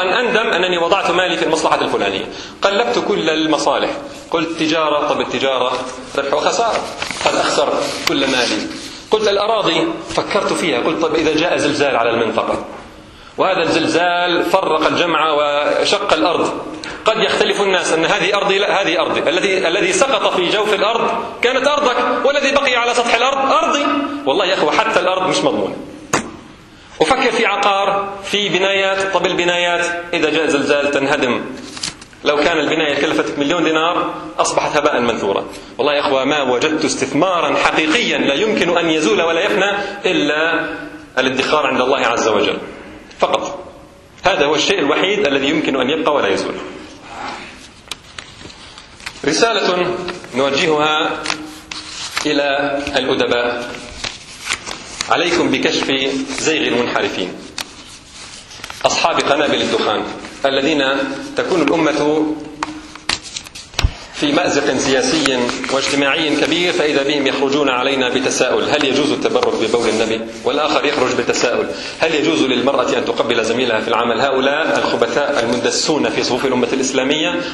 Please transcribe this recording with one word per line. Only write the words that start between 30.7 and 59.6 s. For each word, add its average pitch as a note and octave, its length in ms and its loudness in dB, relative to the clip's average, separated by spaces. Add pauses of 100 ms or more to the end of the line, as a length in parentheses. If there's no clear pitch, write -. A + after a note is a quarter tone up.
تنهدم، C3+ 500 0 (840)
لو D3 120 4
كان D#3+ 220 2
البناية D3 420 0
كلفتك D3+ 380 -2
مليون D#3 260 2
دينار D#3+ 500 0 (240)
أصبحت - 380 0
هباء C#3+ 240 2
منثورا. G#2 440 0 (340)
والله C#3+ 160 2
يا C#3+ 60 2
أخوة C3+ 240 2
ما C#3+ 180 2
وجدت C3 420 0
استثمارا D3 720 0
حقيقيا D#3 640 2
لا C#3 160 2
يمكن F3 440 2
أن E3+ 120 2
يزول D#3+ 320 2
ولا E3 180 2
يفنى G3+ 300 2 (340)
إلا D#3+ 640 0 (500)
الادخار C3 480 2
عند C3 140 0
الله B2+ 260 2
عز A2+ 220 2
وجل G2+ 300 2 (600)
فقط، - 400 -2 (640)
هذا F3 240 2
هو D3+ 80 4
الشيء F#3+ 240 2
الوحيد D#3 480 2
الذي C3+ 220 2
يمكن D3+ 320 0
أن B2+ 100 0
يبقى D#3 240 2
ولا A#2+ 140 2
يزول. - 260 -2 (2750)
رسالة F#3 600 2 (480)
نوجهها D3+ 760 2 (1160)
إلى C#3+ 520 0 (180)
الأدباء: A#2+ 760 0 (1400)
عليكم C#3+ 400 2
بكشف C3 420 0 (480)
زيغ C#3+ 280 0
المنحرفين، G#2 640 -2 (1500)
أصحاب D3+ 340 2
قنابل C3 420 2